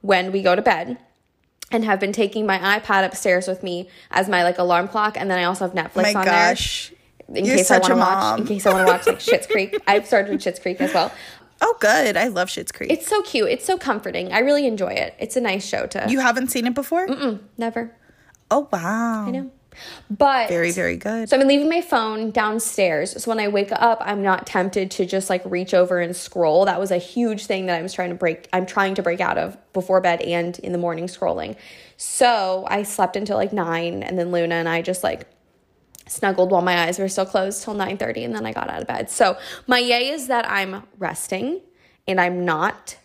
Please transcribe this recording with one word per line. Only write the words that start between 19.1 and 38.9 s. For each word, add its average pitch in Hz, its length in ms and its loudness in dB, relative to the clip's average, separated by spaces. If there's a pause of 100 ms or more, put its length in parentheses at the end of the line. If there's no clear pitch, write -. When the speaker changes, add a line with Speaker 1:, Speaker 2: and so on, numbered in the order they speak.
Speaker 1:
I 247 40 -4
know. 262 200 -6 (580)
But 233 400 4
Speaker 2:
Very, 170 220 0
very 175 260 -2
good. 220 320 -6
Speaker 1:
so 269 80 4
I've - 20 4
been 269 80 6
leaving 285 220 4
my 339 100 2
phone 220 520 -2
downstairs. 208 920 0
So 233 80 -4
when 220 80 0
I 208 80 0
wake 202 240 0
up, 226 300 4
I'm 202 200 -4
not 190 240 2
tempted 190 460 -2
to 190 140 -2
just, 190 240 -2
like, 185 160 -2
reach 185 280 -4
over 180 260 4
and 175 160 -2
scroll. 175 500 4
That 180 140 2
was 190 120 -2
a 180 60 2
huge 214 480 -4
thing 190 220 -2
that 175 120 0
I - 20 -6
was 185 120 -8
trying 180 160 -4
to 175 60 -8
break, 165 360 -2
I'm 185 140 0
trying 190 300 0
to 190 80 -2
break 175 180 0
out - 160 0
of 82 180 -4 (160)
before 185 300 2
bed 170 220 2
and 175 360 -2
in - 140 -6
the 175 40 -2
morning 170 280 -4
scrolling. 175 500 -4 (400)
So 190 720 0
I 208 160 -2
slept 202 320 -2
until, 202 220 -2
like, 196 160 0
nine, 170 500 -2
and 185 160 -4
then 175 120 -2
Luna 170 240 0
and 165 120 -2
I 165 140 0
just, 185 220 -4
like, - 240 -4 (800)
snuggled 185 440 0
while 180 100 4
my 180 160 2 (100)
eyes 180 120 -4
were 190 80 -2
still 190 180 -2
closed 196 380 -2
till 214 100 -8
nine 196 240 -4
thirty, 117 280 -6
and 117 100 -6
then 110 100 -6
I 113 60 -6
got - 180 -6
out - 120 -8
of - 60 -10
bed. 117 220 -6